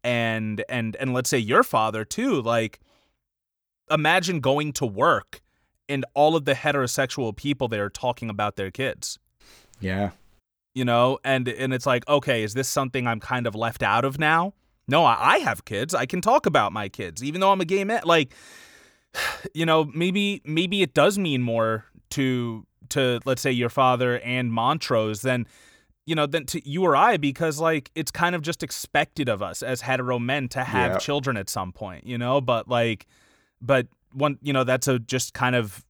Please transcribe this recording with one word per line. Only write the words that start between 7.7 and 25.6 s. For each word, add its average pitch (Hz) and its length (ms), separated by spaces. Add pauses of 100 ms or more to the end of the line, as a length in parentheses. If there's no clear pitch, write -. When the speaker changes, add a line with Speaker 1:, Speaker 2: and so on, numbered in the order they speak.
Speaker 1:
talking 120 400
about 104 260
their 95 160
kids. - 480 (600)
Speaker 2:
Yeah. 95 320 (600)
Speaker 1:
You 127 120
know, 123 380
and, 131 260
and 131 240
it's 123 120
like, 123 220
"Okay, 139 360
is 104 100
this 131 160
something 131 360
I'm 113 140
kind 123 260
of 107 100
left 113 280
out 113 220
of 135 120
now? 165 360 (340)
No, 151 160
I, 131 300
I 302 60
have 139 260
kids. 120 280
I 131 120
can 180 160
talk 262 240
about 131 260
my 101 160
kids, 95 360
even 156 180
though 196 100
I'm 190 80
a 180 60
gay 190 180
man." 220 220
Like, 160 280 (800)
<sighs> - 400
you 160 120
know, 160 280
maybe, 190 520
maybe 175 360
it 160 120
does 196 240
mean 147 240
more 113 440 (260)
to, 123 540 (240)
to, 127 360
let's 131 160
say, 135 100
your 120 180
father 123 500
and 123 340
Montrose 113 720
than, 123 220 (600)